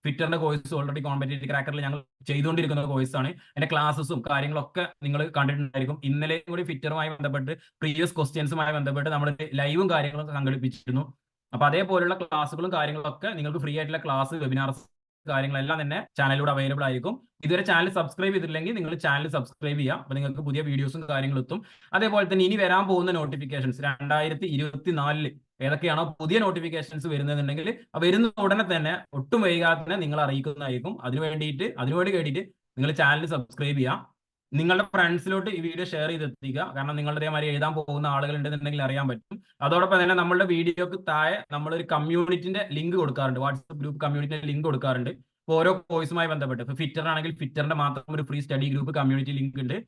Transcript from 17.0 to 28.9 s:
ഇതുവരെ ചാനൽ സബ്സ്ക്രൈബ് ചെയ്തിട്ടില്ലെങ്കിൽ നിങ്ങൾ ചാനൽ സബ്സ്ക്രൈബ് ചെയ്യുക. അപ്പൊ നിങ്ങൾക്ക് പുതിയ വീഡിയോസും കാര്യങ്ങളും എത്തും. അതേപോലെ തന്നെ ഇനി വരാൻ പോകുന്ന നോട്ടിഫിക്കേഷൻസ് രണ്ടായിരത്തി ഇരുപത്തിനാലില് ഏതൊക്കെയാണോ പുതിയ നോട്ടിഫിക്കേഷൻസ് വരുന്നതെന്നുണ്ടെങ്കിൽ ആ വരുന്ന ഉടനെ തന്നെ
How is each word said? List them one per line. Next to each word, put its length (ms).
ഇതുവരെ 240
ചാനൽ 280
സബ്സ്ക്രൈബ് 360
ചെയ്തിട്ടില്ലെങ്കിൽ 440
നിങ്ങൾ 160
ചാനൽ 300
സബ്സ്ക്രൈബ് 440
ചെയ്യുക. 240
അപ്പൊ 140
നിങ്ങൾക്ക് 300
പുതിയ 220
വീഡിയോസും 320
കാര്യങ്ങളും 320
എത്തും. 160
അതേപോലെ 340
തന്നെ 160
ഇനി 160
വരാൻ 280
പോകുന്ന 280
നോട്ടിഫിക്കേഷൻസ് 680
രണ്ടായിരത്തി 680
ഇരുപത്തിനാലില് 760
ഏതൊക്കെയാണോ 380
പുതിയ 240
നോട്ടിഫിക്കേഷൻസ് 680
വരുന്നതെന്നുണ്ടെങ്കിൽ 560
ആ 100
വരുന്ന 260
ഉടനെ 280
തന്നെ 220